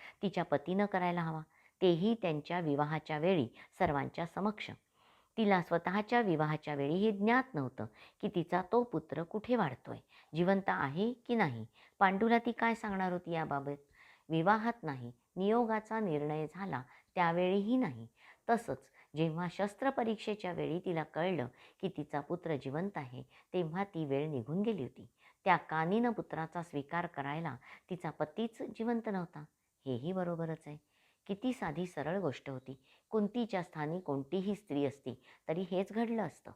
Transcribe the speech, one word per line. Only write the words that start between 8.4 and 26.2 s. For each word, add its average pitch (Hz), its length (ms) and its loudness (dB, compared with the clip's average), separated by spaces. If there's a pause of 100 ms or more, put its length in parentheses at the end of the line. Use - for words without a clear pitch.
तो 240 100 6
पुत्र 160 400 -4
कुठे 214 340 -2
वाढतोय, 127 400 -2 (380)
जिवंत 190 340 4
आहे 185 440 2
की - 220 -4
नाही. 127 320 2 (320)
पांडूला 202 400 6
ती 233 140 0
काय 226 220 0
सांगणार 190 380 -2
होती 175 200 -4
याबाबत? 143 480 -2 (480)
विवाहात 214 540 2
नाही, 127 300 -6 (240)
नियोगाचा 220 640 0
निर्णय 151 540 0
झाला 175 280 -6 (320)
त्यावेळीही 185 640 2
नाही. 127 300 -2 (440)
तसंच 139 280 0 (380)
जेव्हा 165 340 0
शस्त्रपरीक्षेच्या 214 1040 -2
वेळी 156 260 -2
तिला 170 240 -2
कळलं 156 440 -2 (340)
की 196 80 -2
तिचा 147 320 -4
पुत्र 165 360 -4
जिवंत 151 400 -4
आहे, 127 260 -8
तेव्हा 175 600 -4
ती 165 200 -4
वेळ 143 260 0
निघून 147 320 -2
गेली 208 200 -2
होती. - 240 -10 (380)
त्या 180 120 6
कानीन 180 540 0
पुत्राचा 160 520 -4